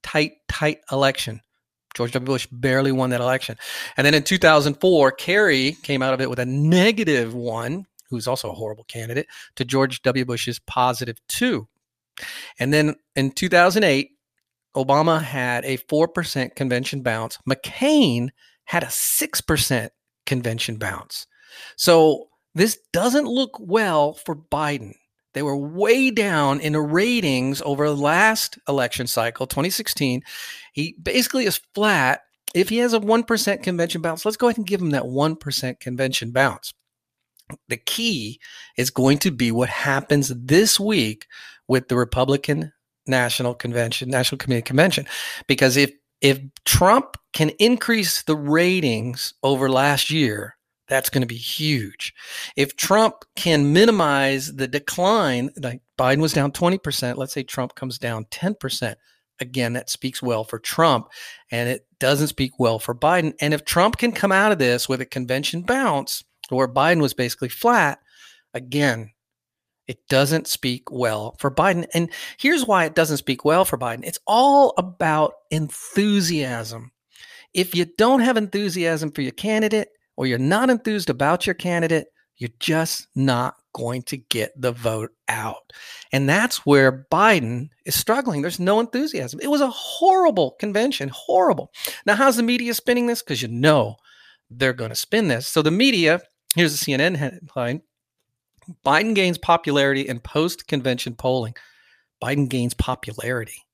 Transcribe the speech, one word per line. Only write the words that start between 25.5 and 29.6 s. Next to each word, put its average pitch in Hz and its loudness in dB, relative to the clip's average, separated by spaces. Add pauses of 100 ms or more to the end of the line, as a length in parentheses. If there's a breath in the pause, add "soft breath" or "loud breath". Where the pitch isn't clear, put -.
way 208 2
down 160 0
in 151 -2
the 156 0
ratings 151 0
over 143 0
the 147 0
last 175 2 (100)
election 127 -2
cycle, 117 -2
twenty 143 -2